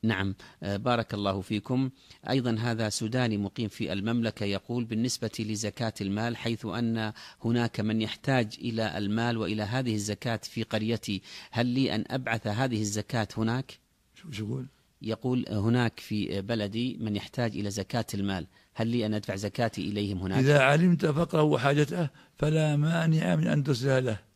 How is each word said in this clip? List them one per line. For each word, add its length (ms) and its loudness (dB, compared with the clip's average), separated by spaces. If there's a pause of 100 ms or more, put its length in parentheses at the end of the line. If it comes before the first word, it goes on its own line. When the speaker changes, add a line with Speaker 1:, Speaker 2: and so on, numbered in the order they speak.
Speaker 1:
نعم، 300 2 (280)
آه، 140 -2
بارك 380 0
الله 260 0
فيكم. 500 -2 (400)
أيضًا 300 2
هذا 280 0
سوداني 480 0
مقيم 320 -2
في 240 -4
المملكة 520 -2
يقول: 400 -2
"بالنسبة 540 -2
لزكاة 640 -4
المال، 360 -2
حيث 300 -4
أن 460 -2 (320)
هناك 360 0
من 220 2
يحتاج 560 0
إلى 400 -2
المال 400 0
وإلى 240 -2
هذه 320 0
الزكاة 480 -2
في 200 -6
قريتي، 600 -2 (280)
هل 160 0
لي 280 2
أن 140 -2
أبعث 380 -2
هذه 340 0
الزكاة 560 -2
هناك؟" 420 -2 (360)
Speaker 2:
شو، 160 -18
شو 140 -6
يقول؟ 220 -6 (360)
Speaker 1:
يقول: 460 -2
"هناك 520 2
في 420 -2
بلدي 580 -2
من 160 -2
يحتاج 400 -4
إلى 140 -2
زكاة 440 -4
المال، 320 -2 (280)
هل 120 -2
لي 200 0
أن 80 0
أدفع 220 -4
زكاتي 520 -2
إليهم 300 -2
هناك؟" 200 0
Speaker 2:
"إذا 240 6
علمت 440 6
فقره 360 2
وحاجته، 680 2 (300)
فلا 380 4
مانع 600 4
من 100 2
أن 180 2
ترسلها 360 2
له." 180 0 (180)